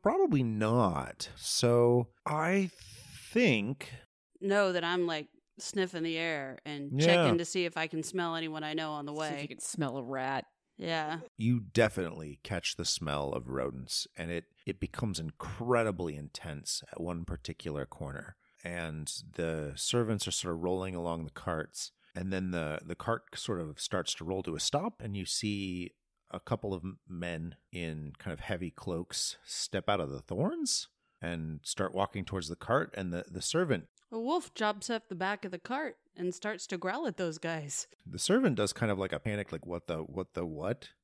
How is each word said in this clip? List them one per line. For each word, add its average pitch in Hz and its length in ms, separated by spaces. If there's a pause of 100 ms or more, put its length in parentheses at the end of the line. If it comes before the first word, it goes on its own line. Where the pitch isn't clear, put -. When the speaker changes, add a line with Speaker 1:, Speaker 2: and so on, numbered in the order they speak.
Speaker 1:
Probably 262 400
not. 107 920
So 120 720 (180)
I 170 440 (640)
think 131 600 (480)
Speaker 2:
Know 196 320
that 175 120
I'm, 175 220
like, 156 200 (320)
sniffing 180 460
the 165 120
air 151 480
and 143 360
Speaker 1:
Yeah. 160 60
Speaker 2:
checking 170 320
to 170 60
see 180 200
if 165 120
I 160 120
can 160 160
smell 170 320
anyone 156 260
I 151 120
know 160 180
on 147 140
the 147 60
Speaker 3:
See 151 140
if 147 60
Speaker 2:
way. 143 100
Speaker 3:
you 147 60
can - 100
smell 139 400
a 131 60
rat. 131 400 (320)
Speaker 2:
Yeah. 165 420 (180)
Speaker 1:
You 120 220
definitely 90 840
catch - 320
the 85 80
smell 71 480
of 64 160
rodents, 65 580 (100)
and 85 140
it, 85 140 (200)
it 95 140
becomes 98 400
incredibly 98 960
intense 73 800
at - 80
one 85 240
particular 78 600
corner. - 520 (260)
And 82 500 (220)
the 80 400
servants 110 540
are 90 40
sort 87 220
of 82 80
rolling 92 320
along 85 300
the 73 80
carts, - 580 (240)
and 92 180
then 92 200
the, 78 340
the 85 80
cart - 420
sort 95 240
of 76 200
starts - 340
to 82 100
roll 92 200
to 80 100
a 73 60
stop, 185 420
and 101 140
you 95 100
see 95 640 (400)
a 92 80
couple 107 340
of 87 120
m-, 95 140 (100)
men 85 480 (160)
in 78 460
kind 92 140
of 78 80
heavy 87 300
cloaks - 760
step - 440
out 104 100
of 73 120
the 67 100
thorns 226 680 (340)
and 80 440
start - 300
walking 98 300
towards 90 240
the 85 60
cart, - 420
and 92 160
the, 90 160
the 87 140
servant 143 440 (260)
Speaker 2:
A 226 80
wolf 294 340
jumps 208 360
up 226 180
the 190 60
back 190 320
of 180 60
the - 60
cart 269 380 (200)
and 180 180
starts 208 320
to 196 120
growl 226 280
at 202 100
those 165 220
guys. 160 480 (200)
Speaker 1:
The 92 120
servant 208 380
does 101 180
kind 110 180
of 95 60
like 95 140
a - 60
panic, 104 340
like, 82 140
"What 87 200
the, 82 120
what 82 360
the, 87 100
what?" 85 460 (140)